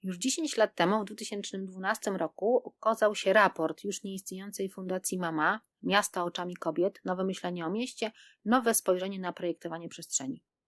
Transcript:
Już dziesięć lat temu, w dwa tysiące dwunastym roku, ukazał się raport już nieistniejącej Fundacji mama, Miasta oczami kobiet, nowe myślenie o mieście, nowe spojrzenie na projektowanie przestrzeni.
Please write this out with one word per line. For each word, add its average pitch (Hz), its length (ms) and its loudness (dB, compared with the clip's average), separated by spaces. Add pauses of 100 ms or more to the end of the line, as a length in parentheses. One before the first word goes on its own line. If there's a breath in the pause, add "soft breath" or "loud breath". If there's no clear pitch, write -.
Już 185 140 -6
dziesięć 269 400 -2
lat 214 180 4
temu, 196 260 4
w 202 40 -4
dwa 214 100 -12
tysiące - 420 -8
dwunastym 190 580 -4
roku, 190 500 0
ukazał 220 500 0
się 190 180 2
raport 175 500 4
już 202 200 -6
nieistniejącej 196 680 -8
Fundacji 185 480 -4
mama, 170 440 0 (240)
Miasta 190 380 4
oczami 180 320 -4
kobiet, 175 500 0
nowe 185 180 0
myślenie 180 420 -2
o 160 40 -2
mieście, 220 420 -4 (340 soft breath)
nowe 233 280 6
spojrzenie 190 460 2
na 180 140 -4
projektowanie 170 560 -6
przestrzeni. - 540 -6 (240)